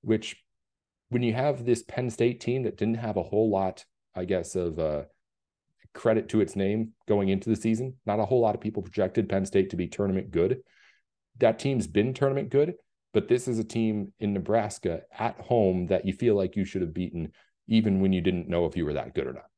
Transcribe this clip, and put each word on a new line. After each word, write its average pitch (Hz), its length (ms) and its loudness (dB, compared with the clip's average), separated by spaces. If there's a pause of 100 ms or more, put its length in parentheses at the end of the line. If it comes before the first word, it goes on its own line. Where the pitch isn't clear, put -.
which 107 340 -2 (720)
when 123 140 -2
you 117 100 0
have 131 300 -2
this 120 200 2
Penn 127 260 -6
State 123 320 0
team 127 220 -2
that 110 140 -4
didn't 113 200 0
have 110 180 -4
a 92 80 0
whole 107 260 0
lot, 95 360 -2 (300)
I 92 100 -4
guess, 90 300 -2
of, 85 240 -2
uh, 76 240 -2 (920)
credit 110 360 2
to 107 120 2
its - 140 -2
name 104 380 -2 (140)
going 101 220 2
into 98 200 0
the 110 60 4
season, 113 380 -2 (120)
not 104 140 0
a 107 60 2
whole 123 160 4
lot 107 140 2
of - 60 -8
people 104 220 -4
projected 95 460 -2
Penn 98 160 0
State 95 240 2
to - 80 -6
be 87 100 -2
tournament 95 440 -2
good. 92 280 2 (760)
That 113 220 4
team's 131 280 0
been 113 260 2
tournament 139 360 -2
good, 151 240 2 (400)
but 104 140 2
this 120 200 2
is 120 120 0
a 113 40 -2
team 110 560 -2
in 104 140 0
Nebraska 98 680 -2 (140)
at - 220 -4
home 92 480 2
that 90 180 0
you 95 60 -2
feel 110 240 2
like 95 200 0
you 98 100 0
should - 160 -4
have 82 120 -4
beaten 82 380 -6 (360)
even 110 340 4
when 95 100 4
you 92 80 4
didn't 87 300 -2
know 85 160 2
if 76 100 -4
you 87 80 -2
were 76 100 -2
that 64 200 -6
good 67 140 -2
or 64 60 -8
not. - 240 -16